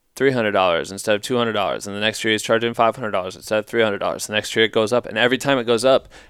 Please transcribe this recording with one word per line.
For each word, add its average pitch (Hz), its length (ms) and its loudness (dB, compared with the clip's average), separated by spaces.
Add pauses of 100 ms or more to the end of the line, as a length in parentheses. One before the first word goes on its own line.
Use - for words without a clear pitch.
(160)
three 131 160 2
hundred 110 200 0
dollars 87 400 2
instead 104 240 -2
of 101 60 -6
two 127 160 -4
hundred 117 160 -2
dollars, 92 320 -2
and 101 100 -10
the 101 40 -8
next 107 240 -2
year 110 80 2
he's 107 100 0
charging 117 320 0
five 113 220 2
hundred 117 160 -6
dollars 92 240 -4
instead - 240 -2
of 104 60 -4
three 117 180 0
hundred 101 140 0
dollars. 90 300 -4
The 104 60 -8
next - 220 -4
year 113 100 4
it 107 60 -4
goes 110 220 2
up, 120 120 0
and 104 120 -8
every 123 200 2
time 139 200 0
it 117 80 -2
goes 117 180 0
up, 131 240 4 (220)